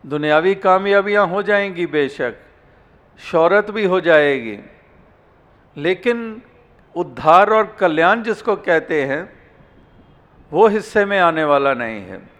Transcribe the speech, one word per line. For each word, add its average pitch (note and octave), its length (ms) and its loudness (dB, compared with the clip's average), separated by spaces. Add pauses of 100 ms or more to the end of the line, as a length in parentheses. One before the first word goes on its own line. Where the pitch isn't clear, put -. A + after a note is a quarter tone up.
दुनियावी D3+ 500 0
कामयाबियां G3 720 2
हो G3 140 -4
जाएंगी G3 420 -2
बेशक, C3+ 480 -4 (880)
शोहरत F#3+ 520 0
भी G#3 140 -4
हो F#3 140 0
जाएगी, C#3+ 600 2 (1160)
लेकिन A3 640 -4 (540)
उद्धार E3 540 2
और A3 300 0
कल्याण F3+ 440 2
जिसको G#3+ 320 -4
कहते D#3+ 480 -2
हैं C#3+ 300 -8 (1160)
वो F#3+ 160 4
हिस्से G#3 380 0
में G3+ 140 -2
आने E3 240 2
वाला C#3 300 2
नहीं A2+ 280 -8
है। F#2+ 280 -16 (100)